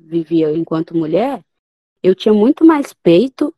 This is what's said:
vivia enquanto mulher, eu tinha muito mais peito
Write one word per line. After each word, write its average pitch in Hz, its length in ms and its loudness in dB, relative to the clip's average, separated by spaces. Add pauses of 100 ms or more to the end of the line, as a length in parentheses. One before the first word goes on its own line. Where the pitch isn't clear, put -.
vivia 160 520 -2
enquanto 165 440 -6
mulher, 180 480 -4 (580)
eu 185 120 2
tinha - 180 0
muito 226 320 2
mais 311 300 2
peito 233 640 0